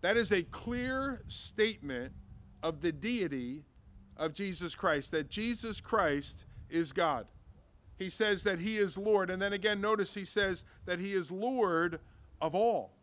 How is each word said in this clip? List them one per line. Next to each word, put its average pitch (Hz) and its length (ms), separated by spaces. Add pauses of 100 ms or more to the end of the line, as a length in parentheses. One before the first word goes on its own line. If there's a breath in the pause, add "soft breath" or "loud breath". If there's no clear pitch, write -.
That 196 160
is 208 160
a 185 100
clear 254 840
statement 143 840 (500)
of 160 200
the 170 100
deity 147 720 (540)
of 156 160
Jesus 180 420
Christ, 151 360
that 156 180
Jesus 226 520
Christ 156 640 (240 loud breath)
is 165 240
God. 147 340 (720)
He 190 120
says 208 340
that 190 160
he 214 180
is 196 200
Lord. 196 320
And 185 120
then 202 120
again, 208 260
notice 208 340
he 196 120
says 196 380 (220 loud breath)
that 180 140
he 196 140
is 175 180
Lord 185 680 (420 soft breath)
of 156 140
all. 196 360 (120)